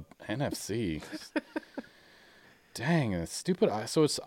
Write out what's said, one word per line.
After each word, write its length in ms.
<laughs> 140
N 120
F 140
C. 480
Dang, 380
it's 200
stupid 380
i-, 160
so 180
it's 220